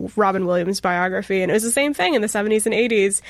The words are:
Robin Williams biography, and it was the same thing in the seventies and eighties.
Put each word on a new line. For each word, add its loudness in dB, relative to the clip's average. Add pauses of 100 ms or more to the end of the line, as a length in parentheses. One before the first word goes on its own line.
(140)
Robin 2
Williams 0
biography, -2
and 0
it 2
was 2
the -4
same 0
thing 0
in 2
the -2
seventies 0
and 2
eighties. 2